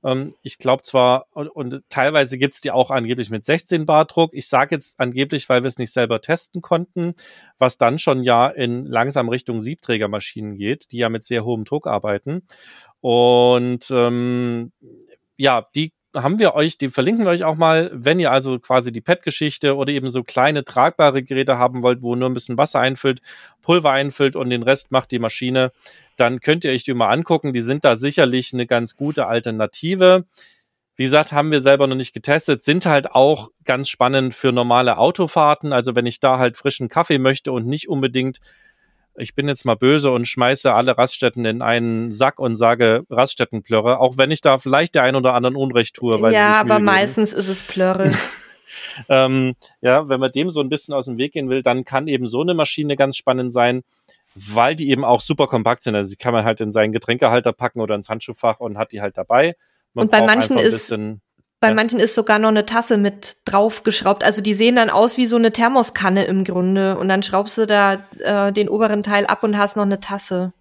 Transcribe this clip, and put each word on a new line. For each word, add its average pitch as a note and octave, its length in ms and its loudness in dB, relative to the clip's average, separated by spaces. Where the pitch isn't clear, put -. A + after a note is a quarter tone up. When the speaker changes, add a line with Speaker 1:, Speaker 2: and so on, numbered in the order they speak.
Speaker 1:
Ähm, C3+ 260 -4
ich - 160 -18
glaub C3 260 -2
zwar, B2+ 460 2
und, D3+ 160 -12
und C3+ 420 -12
teilweise C#3 480 0
gibt's C3+ 240 -2
die C3+ 120 -6
auch B2+ 180 0
angeblich A#2+ 400 -4
mit A2 140 -8
sechzehn D#3 420 -2
Bar D#3 200 2
Druck. E3 280 0
Ich - 140 -12
sag C#3 240 0
jetzt - 260 -10
angeblich, C3 500 -4
weil B2 140 2
wir's B2+ 160 -6
nicht B2 140 -8
selber A#2 280 -2
testen E3+ 400 -6
konnten, E3+ 540 -4
was B2+ 200 0
dann C3 220 0
schon C3 240 0
ja B2 240 2
in B2 360 -6
langsam B2+ 440 -2
Richtung A#2+ 320 -6
Siebträgermaschinen G#2+ 960 -6
geht, G#2 340 -6
die A#2+ 80 -12
ja A#2 100 0
mit A2+ 140 -6
sehr A#2 220 -4
hohem A2+ 200 -6
Druck - 220 -8
arbeiten. G#2+ 600 -6
Und, B2 920 2
ähm, A#2+ 800 -2
ja, B2+ 400 0
die D#3+ 160 -4
haben C#3+ 240 -2
wir G3 160 4
euch, D3+ 220 0
die C#3 120 -6
verlinken G3+ 360 0
wir F#3 60 2
euch F3 140 0
auch D#3 120 0
mal, D#3+ 380 2
wenn C#3+ 260 0
ihr C#3+ 120 2
also C3 260 0
quasi B2 340 0
die A2+ 80 -8
Pad-Geschichte D3+ 760 -2
oder C#3 160 -4
eben C3 180 -4
so B2 120 -4
kleine C#3 400 0
tragbare C#3 600 2
Geräte C3 340 -2
haben B2 260 0
wollt, B2 200 2
wo A#2+ 120 -4
nur B2+ 140 -2
ein B2+ 60 -4
bisschen B2 240 -8
Wasser C#3+ 220 0
einfüllt, C3 420 -2
Pulver E3 300 2
einfüllt C#3 440 0
und B2+ 140 -6
den A#2+ 120 -4
Rest C3 280 0
macht C3 200 -2
die B2 80 -4
Maschine, B2+ 540 -2
dann B2 220 2
könnt D#3+ 240 0
ihr D3 60 0
euch C3 140 -2
die C3+ 80 -6
mal A#2 160 0
angucken. D3 460 0
Die A#2+ 80 -2
sind C#3 240 -2
da A#2+ 100 6
sicherlich B2+ 560 0
eine B2 140 -4
ganz A#2 280 -2
gute C#3+ 320 -4
Alternative. D#3 1000 0
Wie C3 80 -2
gesagt, D3 280 2
haben D3 180 0
wir D3 120 2
selber C#3 240 4
noch C3 100 -2
nicht C3 160 -8
getestet, C#3+ 500 0
sind E3+ 220 0
halt D3 280 0
auch C3+ 360 2
ganz C3 240 -2
spannend C3 460 0
für C3 180 0
normale A#2+ 460 2
Autofahrten. D3+ 720 2
Also B2 240 0
wenn A#2+ 80 0
ich A#2 160 -6
da C3 180 2
halt B2 200 0
frischen C3+ 320 -6
Kaffee E3 280 0
möchte C3 340 -2
und A#2 140 -4
nicht C#3+ 220 -6
unbedingt, C3 520 -4
ich - 200 -14
bin C#3 120 -4
jetzt C#3 200 -4
mal A#2 80 2
böse C#3 360 2
und A#2+ 160 -2
schmeiße B2+ 460 0
alle A#2+ 240 2
Raststätten B2 480 0
in A2 160 -2
einen A#2 520 -2
Sack C3 260 0
und A#2+ 180 -2
sage A#2 540 4
Raststättenplörre, A#2 880 0
auch B2+ 180 2
wenn C3+ 140 4
ich D#3 100 -2
da C3+ 160 4
vielleicht C#3 380 0
der C#3+ 80 4
ein C3 140 2
oder B2+ 180 2
anderen B2+ 200 0
Unrecht B2 420 -2
tue, A2+ 260 0
weil A3+ 80 6
sie - 60 4
Speaker 2:
Ja, G#3 80 6
Speaker 1:
sich G#3 40 4
Mühe G#3+ 120 4
Speaker 2:
aber A3 160 2
Speaker 1:
geben. G#3 80 2
Speaker 2:
meistens G3+ 480 2
ist F#3+ 160 -2
es F#3+ 140 -4
Plörre. F#3 540 0
Speaker 1:
<laughs> - 40 -2
Ähm, C3 460 2
ja, C#3 280 4
wenn C3 100 0
man C3 140 -2
dem E3 180 -2
so D3+ 100 -4
ein C3+ 80 -2
bisschen C#3+ 260 -6
aus C3 100 -2
dem B2 140 -10
Weg C#3 140 -4
gehen C3+ 180 -6
will, C3 120 -2
dann B2+ 220 0
kann C3+ 240 -4
eben B2+ 180 -2
so A#2 140 -4
eine F3 140 -2
Maschine D3 420 -4
ganz C#3 200 0
spannend B2+ 360 -2
sein, B2 300 0
weil A2 400 0
die D3+ 160 -4
eben C3+ 140 2
auch A#2 160 2
super C#3+ 260 0
kompakt A2+ 360 0
sind. A2 120 -4
Also G2 160 -2
die G2 60 -16
kann A#2+ 160 -4
man A2 120 0
halt A2+ 160 -2
in G#2+ 120 -6
seinen G#2+ 200 2
Getränkehalter A#2+ 600 0
packen A#2+ 280 -6
oder G#2+ 140 -2
ins G#2 140 -8
Handschuhfach A2 520 -4
und G#2+ 180 -10
hat A2 140 -6
die G#2+ 80 -12
halt G2+ 160 -8
dabei. C3 400 0
Man A3+ 120 -2
Speaker 2:
Und G#3+ 60 0
bei A3 80 4
Speaker 1:
braucht A3 120 4
Speaker 2:
manchen A#3+ 260 2
Speaker 1:
einfach - 80 2
ein A3 40 4
Speaker 2:
ist, A3+ 200 0
Speaker 1:
bisschen, G#2+ 320 -8
Speaker 2:
bei A3 80 4
Speaker 1:
ja. A3 60 2
Speaker 2:
manchen A3+ 260 0
ist A3+ 140 2
sogar G#3+ 240 2
noch A3 100 2
eine G#3 180 2
Tasse A3+ 320 0
mit G3+ 460 -2
draufgeschraubt. G3+ 800 0
Also G#3 180 0
die G#3 120 0
sehen A#3 220 4
dann A3+ 140 2
aus A#3 260 2
wie B3+ 100 2
so A#3 100 0
eine A3+ 160 4
Thermoskanne A3+ 720 0
im F#3+ 200 0
Grunde. F#3 540 0
Und F#3+ 100 -2
dann F#3+ 140 2
schraubst G#3 360 -2
du A3 80 2
da, G3+ 380 2
äh, G3+ 340 0
den G#3 160 0
oberen G#3 340 0
Teil G3+ 240 0
ab - 160 0
und G#3 160 0
hast G3+ 180 0
noch G#3 80 0
eine G3 160 0
Tasse. F#3 600 -6